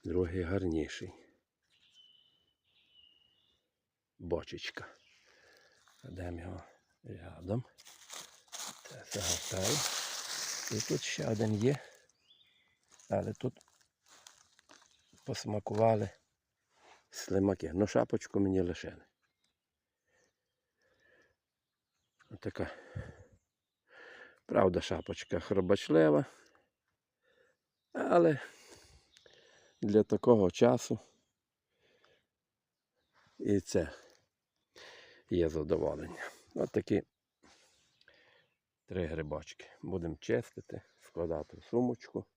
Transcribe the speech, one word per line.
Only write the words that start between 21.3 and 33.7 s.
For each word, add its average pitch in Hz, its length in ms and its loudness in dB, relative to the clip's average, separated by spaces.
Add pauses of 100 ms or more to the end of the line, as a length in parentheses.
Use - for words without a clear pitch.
Отака. - 400 -6 (1800)
Правда, 92 340 4
шапочка - 600 -4
хробачлива. 147 840 4 (1700)
Але 170 460 6 (1400)
для 107 200 6
такого 104 480 6
часу 120 480 4 (2500)
і 101 220 2
це 85 320 -2 (1400)